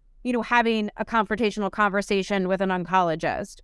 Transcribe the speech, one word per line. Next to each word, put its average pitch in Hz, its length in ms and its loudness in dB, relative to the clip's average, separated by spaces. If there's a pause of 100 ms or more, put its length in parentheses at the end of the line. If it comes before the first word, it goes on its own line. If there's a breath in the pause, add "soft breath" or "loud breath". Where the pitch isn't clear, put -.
(240)
you 247 100 -2
know, 240 80 0
having 226 560 2
a 214 80 -4
confrontational 214 640 0
conversation 196 760 0
with 185 140 0
an 190 80 0
oncologist 175 960 0